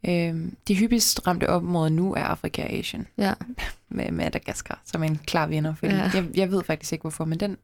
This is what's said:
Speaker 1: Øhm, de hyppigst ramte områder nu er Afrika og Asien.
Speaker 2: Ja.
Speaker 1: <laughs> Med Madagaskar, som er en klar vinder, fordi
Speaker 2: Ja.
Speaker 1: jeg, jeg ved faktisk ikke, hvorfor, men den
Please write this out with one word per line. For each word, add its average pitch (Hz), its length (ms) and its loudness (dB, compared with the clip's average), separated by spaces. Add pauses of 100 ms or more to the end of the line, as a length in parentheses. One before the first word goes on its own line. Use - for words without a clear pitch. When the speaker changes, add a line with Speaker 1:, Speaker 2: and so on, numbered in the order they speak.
Speaker 1:
Øhm, 170 480 0 (120)
de 202 80 4
hyppigst 226 520 4
ramte 180 220 2
områder 175 400 4
nu 170 240 4
er - 100 0
Afrika - 400 -2
og - 100 -4
Asien. - 340 -6 (100)
Speaker 2:
Ja. 196 160 2 (300)
Speaker 1:
<laughs> - 260 -10
Med - 220 -4
Madagaskar, - 760 -4
som 160 180 -4
er 160 40 2
en 156 100 0
klar 156 300 -2
vinder, 156 280 -2
fordi 180 200 0
Speaker 2:
Ja. 185 180 2
Speaker 1:
jeg, 190 120 2 (100)
jeg 185 160 2
ved 190 120 2
faktisk - 300 -4
ikke, 160 100 -8
hvorfor, 160 220 -4
men 160 140 -2
den 202 240 -2